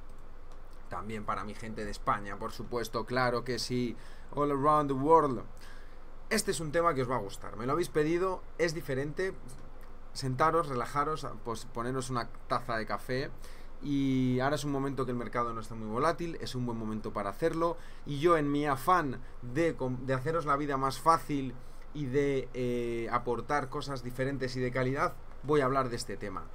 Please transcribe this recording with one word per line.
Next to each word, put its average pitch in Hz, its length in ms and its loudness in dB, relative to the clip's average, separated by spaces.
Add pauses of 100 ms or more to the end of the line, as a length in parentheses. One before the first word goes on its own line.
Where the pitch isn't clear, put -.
(880)
También 104 340 -4
para 101 220 -2
mi 104 80 -6
gente 110 320 -6
de 104 60 -4
España, 101 460 0
por 110 140 -4
supuesto, 117 540 -4
claro 123 400 0
que 123 120 -2
sí. 123 380 -2 (360)
All 143 200 0
around 147 380 4
the 139 40 2
world. 139 500 6 (840)
Este 214 220 2
es - 80 0
un 151 140 -4
tema 170 200 4
que 131 100 2
os 123 60 -2
va 131 60 2
a 120 40 2
gustar. 98 360 -8
Me 113 100 -4
lo 131 60 2
habéis 170 160 2
pedido, 175 560 2 (140)
es 160 160 2
diferente. 156 600 -2 (800)
Sentaros, 156 560 4
relajaros, 143 580 0 (200)
pues, 113 220 -4
poneros 123 420 -2
una 123 180 0 (220)
taza 120 260 0
de 107 100 0
café. 127 460 -2 (540)
Y 131 540 4
ahora 139 160 2
es 139 80 0
un 147 80 0
momento 135 320 0
que 127 80 -2
el 123 60 0
mercado 117 360 0
no 113 60 -4
está 113 160 -8
muy 110 140 -4
volátil, 160 500 0
es 117 160 -6
un 123 100 -2
buen 120 120 -2
momento 107 340 -4
para 101 200 -2
hacerlo. 165 440 2 (300)
Y 147 140 -2
yo, 170 180 8
en 147 120 4
mi 147 160 2
afán 143 540 4 (220)
de 151 340 2
com-, 127 300 -2
de 131 80 2
haceros 147 320 0
la 147 100 4
vida 143 220 0
más 135 220 0
fácil 147 540 4 (400)
y 151 120 -4
de, 135 480 2
eh, 120 580 -2
aportar 123 560 0
cosas 139 340 -4
diferentes 131 540 -2
y 127 60 0
de 127 100 2
calidad, 131 440 2 (260)
voy 147 180 4
a 135 60 6
hablar 127 240 2
de 117 80 -2
este 104 180 -4
tema. 95 400 -6